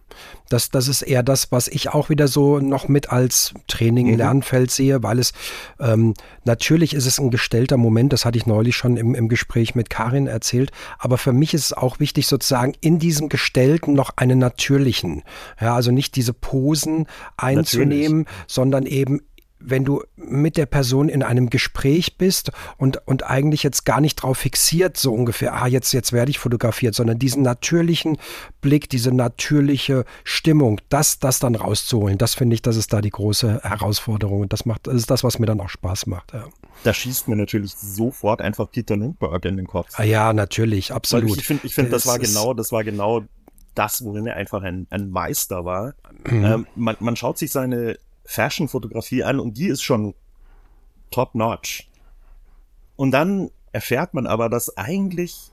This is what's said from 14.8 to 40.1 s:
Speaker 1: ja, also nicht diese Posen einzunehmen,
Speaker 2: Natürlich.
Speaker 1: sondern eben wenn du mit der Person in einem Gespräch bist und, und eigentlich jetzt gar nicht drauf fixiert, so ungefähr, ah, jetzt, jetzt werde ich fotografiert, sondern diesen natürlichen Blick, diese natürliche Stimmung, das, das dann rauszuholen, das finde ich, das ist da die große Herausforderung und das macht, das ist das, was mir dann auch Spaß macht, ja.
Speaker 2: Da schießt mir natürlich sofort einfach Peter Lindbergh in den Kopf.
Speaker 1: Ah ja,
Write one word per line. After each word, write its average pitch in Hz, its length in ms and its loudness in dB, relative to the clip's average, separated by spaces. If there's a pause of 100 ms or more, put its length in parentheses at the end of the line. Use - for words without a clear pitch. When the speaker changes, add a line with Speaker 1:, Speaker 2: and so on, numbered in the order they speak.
Speaker 1:
ja, 117 140 0
also 123 180 2
nicht 135 240 0
diese 123 180 0
Posen 156 760 0 (300)
einzunehmen, 143 840 2
Speaker 2:
Natürlich. - 240 -12
Speaker 1:
sondern 131 380 2
eben 135 360 0 (460)
wenn 131 180 0
du 139 180 0 (120)
mit 147 420 0
der 147 100 2
Person 139 420 2
in 131 140 0
einem 120 260 2
Gespräch - 720 0
bist - 320 0 (260)
und, 135 300 0
und 131 160 0
eigentlich 147 400 0
jetzt 139 200 0
gar 120 160 2
nicht 151 180 2
drauf 131 200 -2
fixiert, 165 580 0
so 135 160 0
ungefähr, 117 480 0
ah, 127 60 2
jetzt, 127 260 2
jetzt 123 220 0
werde 120 160 2
ich 139 80 -2
fotografiert, 117 560 0
sondern 113 240 2
diesen 135 240 2
natürlichen 170 760 2 (440)
Blick, 143 280 2
diese 123 220 0
natürliche 131 920 2 (180)
Stimmung, 143 680 2
das, - 300 2
das 131 200 0
dann 120 160 0
rauszuholen, 104 640 0
das 117 160 0
finde 117 180 2
ich, 113 80 -2
das 117 140 0
ist 110 180 -2
da 104 80 2
die 107 80 0
große 104 540 0
Herausforderung 104 760 -2
und 98 120 -2
das - 120 -4
macht, 110 200 -4
das 135 100 -2
ist 117 140 0
das, 127 140 2
was 120 160 0
mir 113 80 2
dann 110 140 0
auch 92 80 -8
Spaß - 380 -6
macht, 92 260 -10
ja. 120 120 -12 (380)
Speaker 2:
Da 117 100 2
schießt - 340 -6
mir 110 100 -2
natürlich 101 380 -4
sofort 104 640 -4
einfach 104 280 -4
Peter 113 280 -4
Lindbergh 104 500 -4
in 98 100 -4
den 92 100 -6
Kopf. 87 280 -6
Speaker 1:
Ah 107 80 -2
ja, 110 300 2